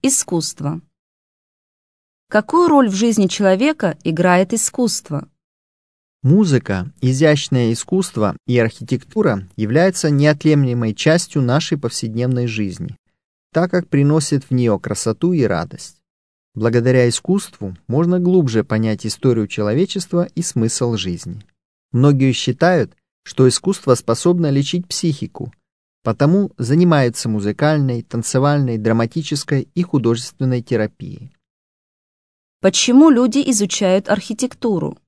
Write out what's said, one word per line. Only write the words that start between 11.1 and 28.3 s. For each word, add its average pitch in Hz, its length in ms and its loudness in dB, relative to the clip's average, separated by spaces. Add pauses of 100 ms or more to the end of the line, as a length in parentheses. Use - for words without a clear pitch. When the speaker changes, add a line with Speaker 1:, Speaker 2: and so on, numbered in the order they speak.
Speaker 2:
нашей 143 360 -2
повседневной 120 720 -4
жизни, 101 480 -8 (560)
так 175 180 0
как 180 160 -2
приносят 143 560 0
в - 80 -14
нее 120 300 2
красоту 113 520 -2
и 147 120 2
радость. - 580 -6 (540)
Благодаря 120 520 2
искусству 117 680 -4 (100)
можно 170 320 0
глубже 170 460 2
понять 110 420 -2
историю 113 400 0
человечества 170 880 -2
и 175 80 -4
смысл 117 540 -2
жизни. 92 500 -8 (460)
Многие 131 400 4
считают, 139 640 0 (260)
что - 240 2
искусство 131 480 0
способно 165 560 0
лечить 143 380 -2
психику, - 640 -6 (500)
потому 156 540 2
занимаются 139 720 2
музыкальной, 120 720 -2
танцевальной, 131 760 -2